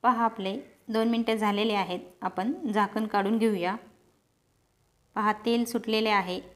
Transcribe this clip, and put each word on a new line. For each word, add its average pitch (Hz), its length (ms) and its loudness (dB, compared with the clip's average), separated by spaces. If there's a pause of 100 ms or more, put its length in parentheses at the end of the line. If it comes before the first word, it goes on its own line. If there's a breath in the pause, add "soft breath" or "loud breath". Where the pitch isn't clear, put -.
पहा, 233 220 4
आपले 214 340 -2 (300)
दोन 226 200 2
मिनटे 226 300 2
झालेले 208 360 2
आहेत, 180 260 -2 (220)
आपण 190 300 -2 (200)
झाकण 214 340 0
काढून 208 320 0
घेऊया. 208 380 2 (1400)
पहा, 214 180 0
तेल 233 320 0
सुटलेले 220 440 0
आहे 190 320 0 (160)